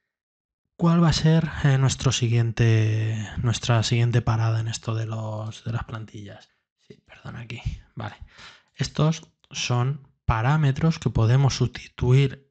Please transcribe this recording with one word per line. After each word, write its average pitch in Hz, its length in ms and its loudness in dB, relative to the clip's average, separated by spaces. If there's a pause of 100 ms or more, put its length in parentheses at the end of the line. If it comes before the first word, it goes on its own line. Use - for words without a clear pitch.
(760)
¿Cuál 170 260 4
va 160 60 4
a 139 40 2
ser, 160 380 2 (140)
eh, 135 120 4
nuestro 131 360 0
siguiente, 110 1200 2
nuestra 117 480 0
siguiente 120 380 2
parada 113 400 0
en 113 80 -6
esto 110 260 -6
de 113 100 -4
los, 110 600 -10
de 117 80 -6
las 117 100 -6
plantillas? 104 680 -16 (300)
Sí, - 260 -20
perdón, - 300 -18
aquí. 120 260 -14 (320)
Vale. 110 220 -12 (580)
Estos - 540 -2 (240)
son 127 560 -4 (160)
parámetros 139 760 2
que - 120 -4
podemos 120 460 4
sustituir 127 960 0